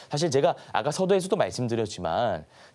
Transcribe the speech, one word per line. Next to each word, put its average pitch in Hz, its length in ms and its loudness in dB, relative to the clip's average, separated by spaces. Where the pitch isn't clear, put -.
사실 151 200 0
제가 143 260 4
아까 120 200 0
서두에서도 190 440 2
말씀드렸지만 107 1120 -2